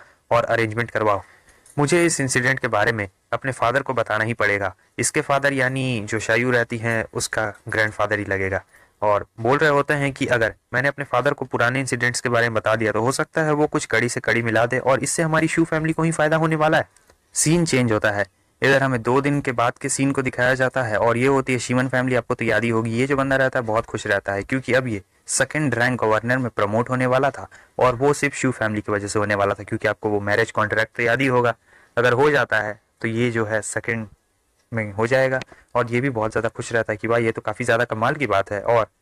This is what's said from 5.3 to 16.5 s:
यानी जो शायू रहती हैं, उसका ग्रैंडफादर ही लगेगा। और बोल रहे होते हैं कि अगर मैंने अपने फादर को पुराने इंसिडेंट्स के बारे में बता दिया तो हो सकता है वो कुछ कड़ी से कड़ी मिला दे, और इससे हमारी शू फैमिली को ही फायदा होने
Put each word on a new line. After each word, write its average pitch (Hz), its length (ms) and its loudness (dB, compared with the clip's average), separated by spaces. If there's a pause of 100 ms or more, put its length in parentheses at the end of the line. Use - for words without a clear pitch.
यानी 131 520 -2
जो 107 140 -4
शायू 117 320 0
रहती 117 260 0
हैं, 113 360 -2
उसका 110 400 -4 (160)
ग्रैंडफादर 107 500 0
ही 101 60 -6
लगेगा। 95 380 -2 (380)
और 101 240 2 (140)
बोल 123 180 2
रहे 156 120 2
होते 143 240 0
हैं 139 200 -2
कि 135 120 -6
अगर 113 280 0 (200)
मैंने 127 140 0
अपने 143 180 -4
फादर 127 280 0
को 139 120 -8
पुराने 123 340 0
इंसिडेंट्स 123 420 -4
के 127 80 -2
बारे 117 160 2
में 117 80 0
बता 110 220 0
दिया 110 160 0
तो 107 100 0
हो 120 100 2
सकता 156 300 -2
है 156 100 0
वो 151 160 2
कुछ - 180 -2
कड़ी 117 240 0
से 127 100 -6
कड़ी 117 220 0
मिला 113 240 2
दे, 123 140 -2
और 131 200 2
इससे 135 240 -2
हमारी 160 240 2
शू 165 160 2
फैमिली 160 300 -2
को 160 100 -2
ही 165 80 2
फायदा 156 260 2
होने 160 180 2